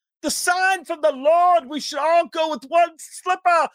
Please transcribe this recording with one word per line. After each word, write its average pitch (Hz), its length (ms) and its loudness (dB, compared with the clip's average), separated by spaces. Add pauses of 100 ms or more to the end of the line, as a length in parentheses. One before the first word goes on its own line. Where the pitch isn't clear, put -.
(220)
The 311 80 -4
sign 370 560 -2
from 320 160 -8
the 302 120 2
Lord. 330 540 2
We 285 120 -8
should - 180 -8
all 330 300 0
go 320 240 -4
with 277 140 -8
one 339 320 0
slipper. 349 760 -2